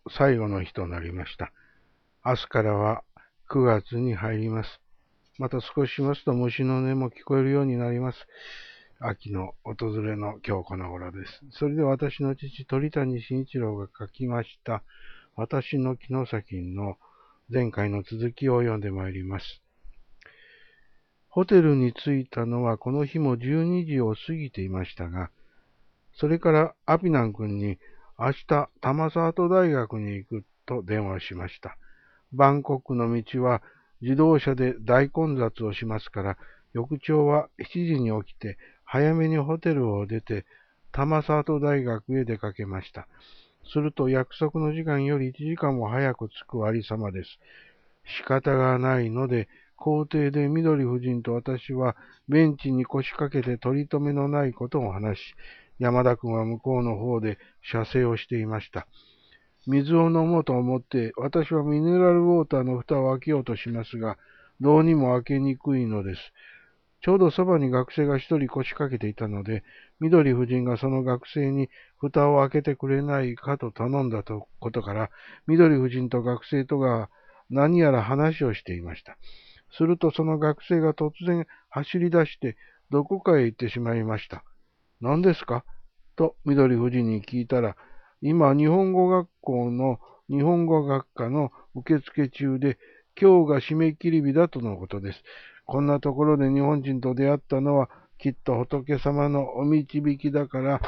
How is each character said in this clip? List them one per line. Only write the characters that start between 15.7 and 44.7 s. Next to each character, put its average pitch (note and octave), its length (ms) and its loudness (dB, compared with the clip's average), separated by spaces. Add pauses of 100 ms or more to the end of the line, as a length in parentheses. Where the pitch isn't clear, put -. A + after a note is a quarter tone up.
の B2+ 220 -2
城 B2+ 260 -6
崎 G#2 360 -8
の F#2+ 340 -6 (560)
前 A#2+ 200 0
回 G#2 180 -2
の G2+ 140 -4
続 A2+ 280 -6
き C3+ 160 -4
を B2 120 2
読 A#2 180 0
ん - 20 -6
で G2+ 100 -6
ま F#2+ 200 -6
い - 20 -8
り F#2 120 -8
ま F#2+ 180 -8
す。 - 200 -16 (1700)
ホ F3+ 160 0
テ F#3 180 8
ル D3+ 140 6
に B2 160 4
着 C3+ 300 -2
い B2+ 40 -6
た A#2 200 -6
の A#2+ 180 -2
は A2+ 140 0
こ B2+ 160 -6
の D3 100 0
日 D3+ 160 -4
も C3+ 160 2
十 C#3+ 300 -2
二 F3 200 -2
時 C#3+ 140 -2
を A2 160 0
過 - 180 -10
ぎ D3+ 160 -8
て - 120 -10
い F#2+ 80 -6
ま F#2 160 -4
し - 100 -18
た F2 140 -8
が、 F2+ 200 -8 (840)
そ D3+ 160 -2
れ E3 100 0
か E3 140 2
ら D#3 200 2 (120)
ア D#3+ 120 2
ピ F3+ 120 0
ナ C3 160 2
ン G#2+ 80 -4
君 G#2 240 -6
に、 G2+ 200 -4 (400)
「明 B2 140 -2 (160)
日、 D3 220 0 (100)
玉 D3+ 300 -2
沢 E3 240 -2
と F3 160 0
大 F#3 200 4
学 A#2+ 300 -2
に G#2 140 -6
行 G2 120 -10
く」 G#2+ 200 -10 (200)
と B2 180 -6
電 G#2 220 -2
話 F#2 140 -6
し - 160 -12
ま F#2 140 -10
し - 100 -18
た。 - 180 -16 (540)
バ C#3 200 6
ン C#3+ 120 0
コ C3+ 160 -2
ク C3 160 -6
の A#2 180 0
道 A#2+ 300 -4
は B2 180 2 (400)
自 B2+ 140 -2
動 D#3 240 6
車 C3+ 160 0
で B2+ 240 0
大 B2 300 4
混 D#3 260 -2
雑 A2+ 300 -2
を G#2 80 -4
し A2+ 120 -8
ま A2 140 -4
す - 100 -14
か G2+ 140 -8
ら、 G2 140 -4 (340)
翌 C3 280 -6
朝 D3+ 260 2
は D3 240 2 (100)
七 F3 260 -6
時 D#3 140 0
に A2+ 240 0
起 - 100 -16
き - 40 -18
て、 G#2 200 -10 (280)
早 D3 280 2
め D#3+ 140 2
に D#3+ 100 0
ホ D3+ 200 -2
テ E3 160 -2
ル B2 200 0
を G2+ 140 -4
出 A2 140 -6
て、 G#2+ 240 -8 (480)
玉 D3+ 300 0
沢 D3+ 200 0
と D#3 160 -2
大 C#3+ 240 0
学 A#2+ 340 -4
へ C3 60 0
出 A2+ 140 -4
か G#2 160 -8
け G#2+ 120 -8
ま F#2+ 160 -8
し - 120 -20
た。 - 160 -16 (560)
す - 140 -6
る D3+ 120 -2
と C3+ 160 0
約 C3 300 0
束 D#3 240 -2
の D3+ 120 -2